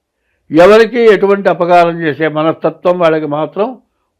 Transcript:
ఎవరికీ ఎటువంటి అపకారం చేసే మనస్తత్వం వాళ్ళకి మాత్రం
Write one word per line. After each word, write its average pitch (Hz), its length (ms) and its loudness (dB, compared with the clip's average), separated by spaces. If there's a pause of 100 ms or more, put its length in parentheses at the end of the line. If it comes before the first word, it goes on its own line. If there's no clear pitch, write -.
(520)
ఎవరికీ 214 480 4
ఎటువంటి 196 500 2
అపకారం 170 520 0
చేసే 156 260 -4
మనస్తత్వం 160 720 -4
వాళ్ళకి 156 260 -2
మాత్రం 156 560 -8 (380)